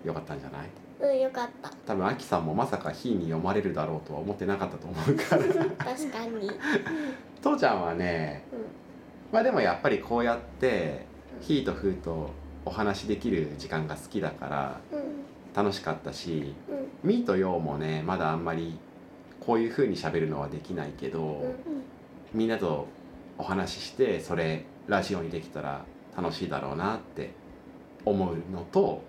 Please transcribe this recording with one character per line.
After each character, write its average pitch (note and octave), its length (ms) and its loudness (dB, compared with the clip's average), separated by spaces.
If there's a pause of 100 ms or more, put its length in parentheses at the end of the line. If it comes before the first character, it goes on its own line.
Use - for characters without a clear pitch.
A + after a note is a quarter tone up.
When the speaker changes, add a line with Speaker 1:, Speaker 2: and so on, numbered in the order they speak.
Speaker 1:
良 E2 100 0
か E2 60 -4
っ - 20 -12
た - 140 -8
ん - 20 -8
じ - 80 -10
ゃ - 40 -10
な - 120 -10
い？ - 60 -10 (320)
Speaker 2:
う C#4 160 4
ん、 - 20 4
良 C4 120 4
か B3+ 120 -4
っ A#3+ 60 -2 (120)
た。 - 100 -12 (140)
Speaker 1:
多 G#2 120 0
分、 F#2 100 4
あ A#2+ 80 4
き C3+ 100 -6
さ F#2 140 2
ん E2 80 2
も D#2 80 0
ま G#2+ 100 4
さ G2 140 0
か D#2 140 -2
ひ - 160 -4
ー A#2 60 4
に F2 100 2
読 D#2+ 180 0
ま F#2 120 2
れ G#2 60 4
る F#2 140 0
だ D#2 120 2
ろ D#2+ 180 -2
う - 20 -14
と D#2 80 -8
は D2 60 -4
思 G2 140 -2
っ - 20 -4
て F#2+ 100 -2
な G2 100 2
か F#2+ 100 -2
っ F2 40 -6
た F2 60 -8
と - 100 -10
思 F2 80 -6 (140)
う - 80 6
か - 200 4
ら。 - 60 6 (240)
Speaker 2:
<laughs> - 160 -2 (100)
確 C#4 200 -4
か A3+ 120 -6
に。 A3+ 240 -4 (920)
Speaker 1:
父 C#4+ 140 4
ち G3+ 100 4
ゃ A#2 80 6
ん F#2 80 0
は E2+ 140 0
ね、 D#2+ 560 0
Speaker 2:
う B3+ 40 -8
ん。 - 20 -6 (760)
Speaker 1:
ま A3+ 80 8
あ - 20 2
で B3+ 80 6
も F#3+ 100 4
や F2+ 140 6
っ - 60 -4
ぱ D3 80 4
り A2+ 100 6
こ A#2 200 2
う A#2+ 60 4
や A#2 120 4
っ - 20 -6 (220)
て、 F2+ 460 2 (340)
Speaker 2:
う - 20 -12
ん。 - 20 -12
Speaker 1:
ひ D#3+ 100 4
ー C#3 100 4
と F#2+ 80 2
ふ G2 160 2
ー F2+ 60 4
と D#2 360 -2 (340)
お - 60 -2
話 G#2 380 0
で G#2 80 2
き A2 160 0
る D#2+ 160 2 (100)
時 - 100 -8
間 D#2+ 200 0
が D2+ 80 -4
好 - 100 -12
き G#2+ 140 -2
だ D#2+ 100 0
か - 160 -8
ら、 C#2 340 -2 (120)
Speaker 2:
う D4+ 40 -4
ん。 D4 60 -2 (520)
Speaker 1:
楽 G2+ 180 4
し - 80 -4
か D#2+ 140 -2
っ - 80 -2
た - 100 -6
し、 D2 420 -2 (160)
Speaker 2:
う - 20 -4
ん。 C#4 160 -4 (140)
Speaker 1:
み A#3+ 220 4
ー - 20 -
と G3+ 100 4
「よ F#3 200 4
う」 E2+ 40 2
も D2 180 -2
ね、 D#2 280 0
ま F#2 100 2
だ D#2+ 140 2
あ D#2+ 60 2
ん E2 80 -2
ま E2 100 0
り E2 240 -4 (600)
こ A#2+ 140 4
う A2+ 40 6
い A#2 80 4
う A2+ 60 0
風 C3+ 160 4
に F#2 80 2
喋 E2 240 0
る D#2+ 80 4
の D2 120 -2
は C#2+ 60 -2
で C#2+ 120 -6
き F2 140 -8
な D#2+ 140 -2
い - 100 -8
け - 120 -4
ど、 E2 120 -2
Speaker 2:
う D#2 280 -2
ん。 B3+ 80 -4 (760)
Speaker 1:
み A2+ 140 2
ん - 20 2
な A2+ 100 2
と D#2+ 280 0 (520)
お - 40 -6
話 F#2+ 380 0
し - 60 -8
し - 100 -10
て、 G#2+ 240 4
そ E2+ 160 -2
れ D#2+ 280 2 (220)
ラ G2 160 6
ジ F#2+ 140 0
オ E2+ 60 -2
に E2 80 -4
で E2 100 -4
き - 80 -14
た D2+ 140 -8
ら C#2+ 220 -4 (320)
楽 E2+ 160 0
し F#2 120 -2
い E2+ 40 -2
だ D2 120 -2
ろ C2+ 140 -4
う - 20 -2
な G2 180 2
っ A2 60 -4
て - 320 -8 (720)
思 F#2+ 280 4
う E2 40 -2 (160)
の E2+ 180 -6
と F#2 380 4